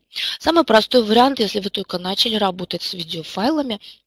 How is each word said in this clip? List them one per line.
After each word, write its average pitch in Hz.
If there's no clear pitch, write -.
Самый 320
простой 226
вариант, 240
если 202
вы 196
только 185
начали 196
работать 180
с -
видеофайлами 202